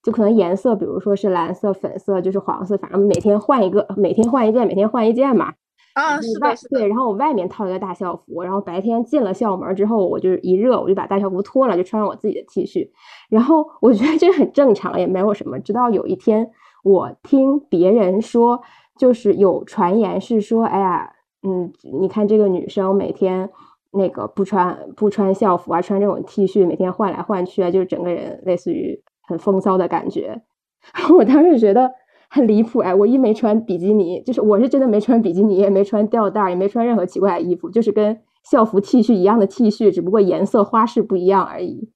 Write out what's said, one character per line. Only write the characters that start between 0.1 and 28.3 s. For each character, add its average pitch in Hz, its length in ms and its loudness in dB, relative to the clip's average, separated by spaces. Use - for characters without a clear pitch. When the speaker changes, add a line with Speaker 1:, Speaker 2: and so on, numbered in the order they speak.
Speaker 1:
可 226 120 -2
能 208 120 2
颜 185 220 2
色， 226 180 -2
比 202 120 -6
如 175 120 -6
说 202 160 -2
是 202 140 -4
蓝 175 260 -2
色、 196 200 -4
粉 - 240 -10
色， 190 240 -4
就 185 100 -4
是 196 60 -4
黄 - 260 -6
色， 190 140 -4
反 - 120 -12
正 180 100 -2
每 202 160 4
天 202 220 2
换 247 240 2
一 190 80 2
个， 202 160 0
每 196 160 0
天 220 160 2
换 240 180 2
一 - 40 2
件， 233 140 2
每 180 80 -2
天 196 140 0
换 220 180 -2
一 226 60 2
件 254 240 2
嘛。 - 160 -2
Speaker 2:
啊， 302 180 -2
Speaker 1:
然 294 80 -2
后 - 40 -6
外- - 0 -
Speaker 2:
是 226 160 -6
的， 285 180 -2
是 - 120 -20
的。 269 100 -2
Speaker 1:
对， 214 100 0
然 208 80 -2
后 254 120 -2
我 208 60 -4
外 285 200 -2
面 185 140 -4
套 202 180 -8
一 185 40 -6
个 185 60 -6
大 190 160 -8
校 175 220 -8
服， - 300 -14
然 180 80 -8
后 202 80 -4
白 185 200 -8
天 226 240 -2
进 262 200 -2
了 190 100 -4
校 202 220 -2
门 190 180 -6
之 190 100 -2
后， 214 220 0
我 - 140 -4
就 185 160 0
一 - 160 -2
热， 214 280 2
我 - 80 -6
就 190 60 -6
把 190 100 -8
大 196 140 -4
校 196 100 -2
服 190 140 -4
脱 262 240 0
了， 202 100 0
就 175 60 -2
穿 214 180 -6
上 208 60 -2
我 180 80 -6
自 - 140 -6
己 - 60 -4
的 - 120 -10
T - 180 -6
恤。 - 240 -6
然 220 140 2
后 302 260 2
我 254 120 6
觉 220 140 2
得 320 100 2
这 349 140 4
很 311 220 0
正 277 200 4
常， - 280 -4
也 180 80 0
没 185 100 -2
有 202 160 0
什 - 140 -10
么。 123 100 -8
直 - 140 -8
到 240 180 0
有 190 160 -2
一 185 80 -4
天， 226 340 0
我 190 260 2
听 269 340 2
别 180 220 2
人 202 320 2
说， 240 400 0
就 254 160 4
是 208 220 0
有 190 300 2
传 190 340 -2
言 190 220 -2
是 220 200 -2
说， 226 240 -2
哎 196 140 -2
呀， 185 340 -2
嗯， 180 300 -4
你 190 60 0
看 208 220 -2
这 214 100 4
个 208 80 4
女 185 220 -2
生 190 260 -2
每 190 160 -2
天 185 400 -4
那 196 180 -2
个 104 200 -8
不 - 160 -4
穿， 180 340 -2
不 214 140 0
穿 196 240 0
校 196 220 0
服 170 180 -6
啊， 170 80 0
穿 196 180 -2
这 202 60 0
种 - 180 -4
T - 220 -2
恤， 190 180 2
每 175 120 0
天 185 160 -2
换 190 200 -4
来 - 80 -10
换 190 240 -4
去 185 200 -4
啊， 175 60 0
就 190 100 2
是 185 40 -2
整 - 160 -6
个 175 120 -6
人 - 340 -10